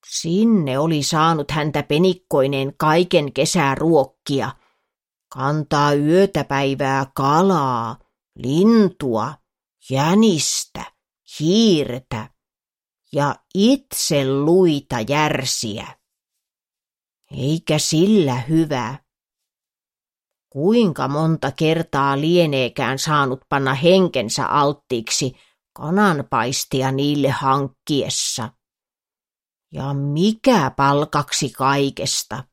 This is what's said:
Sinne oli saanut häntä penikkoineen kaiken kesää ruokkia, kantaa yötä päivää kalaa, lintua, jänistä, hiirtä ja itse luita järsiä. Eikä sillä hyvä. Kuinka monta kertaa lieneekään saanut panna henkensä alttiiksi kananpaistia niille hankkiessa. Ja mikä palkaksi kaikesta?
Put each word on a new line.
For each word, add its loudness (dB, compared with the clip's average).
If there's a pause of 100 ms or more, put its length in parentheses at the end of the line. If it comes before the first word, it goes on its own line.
Sinne 0
oli 0
saanut 0
häntä -2
penikkoineen 0
kaiken 2
kesää 0
ruokkia, 0 (840)
kantaa 0
yötä 2
päivää -2
kalaa, 0 (380)
lintua, 0 (560)
jänistä, 0 (560)
hiirtä 0 (840)
ja 0 (200)
itse 0
luita 2 (120)
järsiä. -4 (1400)
Eikä -4
sillä 2
hyvä. -2 (1500)
Kuinka 2
monta 0
kertaa 0
lieneekään 0
saanut -2
panna 0
henkensä 2
alttiiksi -2 (360)
kananpaistia -2
niille 0
hankkiessa. -4 (1200)
Ja -6
mikä 0
palkaksi -2
kaikesta? -4